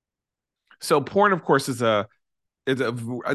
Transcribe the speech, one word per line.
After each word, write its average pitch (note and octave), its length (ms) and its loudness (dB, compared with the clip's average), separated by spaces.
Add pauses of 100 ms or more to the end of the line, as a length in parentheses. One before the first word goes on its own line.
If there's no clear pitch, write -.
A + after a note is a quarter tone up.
(800)
So D3+ 200 2
porn, G3+ 320 2
of F3 100 -2
course, C#3+ 280 0
is A#2+ 100 -6
a, A2 260 2 (600)
is C3 160 0
a A#2 100 -2
v-, A#2+ 280 -8 (140)